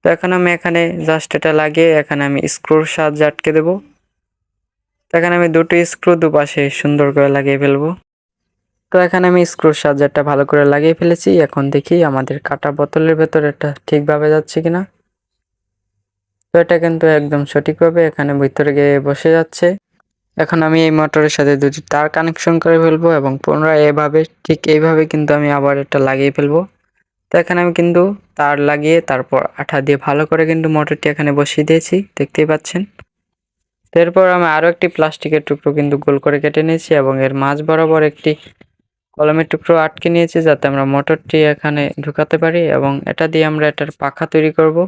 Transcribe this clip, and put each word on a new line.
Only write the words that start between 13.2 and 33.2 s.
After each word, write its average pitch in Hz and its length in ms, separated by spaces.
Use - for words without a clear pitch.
এটা 147 180
ঠিকভাবে 151 460
যাচ্ছে 156 320
কিনা। 170 160
তো - 140
এটা 175 200
কিন্তু 165 220
একদম 147 240
সঠিকভাবে 160 580
এখানে 143 220
ভিতরে 143 360
গিয়ে 143 180
বসে 143 300
যাচ্ছে। 165 300
এখন 160 300
আমি 160 200
এই 156 120
মোটরের 151 380
সাথে 143 240
দুটি 143 200
তার 151 220
কানেকশন 165 480
করে 165 200
ফেলবো 165 260
এবং 135 120
পুনরায় 156 460
এভাবে, 151 320
ঠিক 160 140
এইভাবে 156 380
কিন্তু 151 260
আমি 147 200
আবার 139 260
এটা 143 140
লাগিয়ে 135 300
ফেলবো। 147 240
তো - 100
এখানে 175 220
আমি 175 160
কিন্তু 175 220
তার 147 160
লাগিয়ে 151 280
তারপর 131 320
আঠা 143 240
দিয়ে 139 200
ভালো 147 240
করে 160 220
কিন্তু 160 240
মোটরটি 151 380
এখানে 147 260
বসিয়ে 147 300
দিয়েছি, 160 260
দেখতেই 151 340
পাচ্ছেন। 165 300